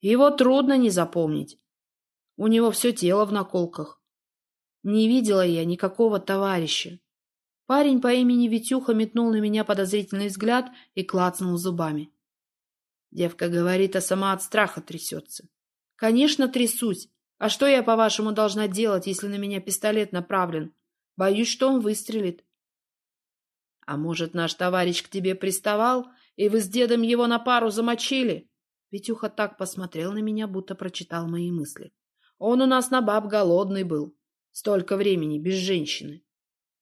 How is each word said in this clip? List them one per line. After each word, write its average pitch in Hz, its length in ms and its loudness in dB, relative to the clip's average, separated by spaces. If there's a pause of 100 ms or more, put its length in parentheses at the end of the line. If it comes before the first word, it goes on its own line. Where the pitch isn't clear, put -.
Его 247 280 6
трудно 269 480 4
не 247 120 4
запомнить. 165 680 -2 (800)
У 214 100 0
него 226 240 4
все 240 200 0
тело 202 340 2
в 196 60 -4
наколках». 180 680 -4 (840)
«Не 220 240 2
видела 214 380 4
я 165 200 0
никакого 190 540 0
товарища». 190 800 -4 (640)
Парень 269 360 4
по 247 100 2
имени 247 360 4
Витюха 233 460 0
метнул 220 380 0
на 220 80 2
меня 214 240 0
подозрительный 196 640 -2
взгляд 220 420 0 (260)
и 190 80 -4
клацнул 180 540 0
зубами. 165 540 -4 (1000)
Девка 170 360 -4
говорит, 185 480 2
а 190 60 0
сама 190 320 0
от 190 100 -6
страха - 380 -2
трясется. - 640 -14 (480)
«Конечно, 262 540 2
трясусь. 233 600 -2 (280)
А 214 100 -2
что 214 200 0
я, 269 160 4
по-вашему, 220 480 2
должна 214 360 0
делать, 196 400 -2
если 196 200 -6
на 202 100 -8
меня 202 240 -6
пистолет 208 500 -2
направлен? 175 600 -4 (420)
Боюсь, 196 320 2
что 262 220 0
он 269 100 4
выстрелит». 208 640 -4 (1400)
«А 147 120 -8
может, 165 360 -4
наш 165 220 -2
товарищ 180 480 -2
к - 60 -20
тебе 190 260 -4
приставал, 214 720 0 (280)
и 202 140 2
вы 220 120 2
с 190 60 -6
дедом 233 340 0
его 240 260 2
на 233 120 2
пару 240 300 2
замочили?» 233 800 -2 (420)
Витюха 214 380 -8
так 208 280 -6
посмотрел 185 560 -8
на 214 60 -6
меня, 214 280 -4
будто 190 280 -8
прочитал 175 520 -8
мои 175 240 -4
мысли. - 420 -8 (440)
«Он 240 240 2
у 269 40 4
нас 254 260 2
на 254 100 2
баб 208 260 0
голодный 196 560 2
был. 151 320 -6 (360)
Столько 196 460 -2
времени 170 420 0
без 180 160 -2
женщины. 170 680 -4 (580)